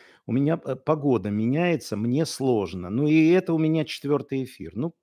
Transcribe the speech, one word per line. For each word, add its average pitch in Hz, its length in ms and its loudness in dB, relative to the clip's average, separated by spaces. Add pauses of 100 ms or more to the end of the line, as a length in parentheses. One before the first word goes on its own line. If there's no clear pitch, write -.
(260)
У 113 60 -6
меня, 143 320 0
э, 135 120 -6
погода 135 540 0
меняется, 123 680 0
мне 123 300 0
сложно. 92 640 -2
Ну, 139 180 0
и 156 220 6
это 185 240 2
у 160 40 2
меня 156 260 2
четвёртый 139 600 -2
эфир. - 320 -12
Ну, 156 260 -4